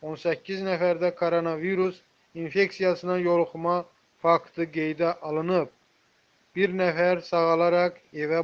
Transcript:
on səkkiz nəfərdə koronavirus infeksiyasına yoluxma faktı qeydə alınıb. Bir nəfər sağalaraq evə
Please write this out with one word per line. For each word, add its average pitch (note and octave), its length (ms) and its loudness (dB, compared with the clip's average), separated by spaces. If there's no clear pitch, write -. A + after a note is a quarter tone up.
on D#3 140 -8
səkkiz F#3+ 480 -6
nəfərdə F3 500 0
koronavirus E3+ 880 -2
infeksiyasına F3+ 840 -2
yoluxma F3 580 0
faktı E3 420 0
qeydə D#3 540 -2
alınıb. D#3+ 480 -2
Bir F#3 160 2
nəfər F3 500 2
sağalaraq E3+ 760 2
evə D3+ 320 -2